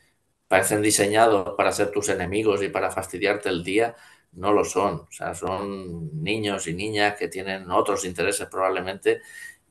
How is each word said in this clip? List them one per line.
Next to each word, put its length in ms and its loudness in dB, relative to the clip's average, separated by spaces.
parecen 340 4
diseñados 760 4
para 160 2
ser 180 0
tus 180 -2
enemigos 540 0
y 60 -2
para 220 -2
fastidiarte 600 -2
el 140 -2
día, 300 0
no 200 0
lo 120 4
son. 360 0
O 120 -20
sea, 220 -8
son 880 -6
niños 440 -2
y 80 -4
niñas 440 0
que 100 -4
tienen 420 -8
otros 340 2
intereses 440 -2
probablemente 720 0